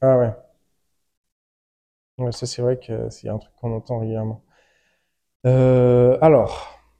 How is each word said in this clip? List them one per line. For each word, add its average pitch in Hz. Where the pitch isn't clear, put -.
Ah 131
ouais. 120
Ouais, 123
ça, 127
c'est -
vrai 127
que 113
c'est 110
un 107
truc -
qu'on 117
entend 113
régulièrement. 110
Euh, 127
alors, -